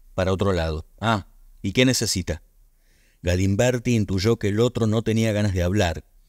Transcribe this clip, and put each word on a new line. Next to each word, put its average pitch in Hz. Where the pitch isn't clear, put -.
para 92
otro 98
lado. 80
"Ah, 104
¿y 101
qué 127
necesita?". 101
Galimberti 110
intuyó 101
que 104
el 104
otro 117
no 110
tenía 113
ganas 104
de 90
hablar. 90